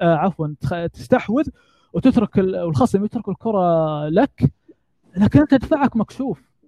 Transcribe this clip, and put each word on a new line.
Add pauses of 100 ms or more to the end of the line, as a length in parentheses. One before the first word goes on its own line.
آه،
عفوا،
تخ-،
تستحوذ (480)
وتترك
ال-،
والخصم
يترك
الكرة
لك، (640)
لكن
أنت
دفاعك
مكشوف. (260)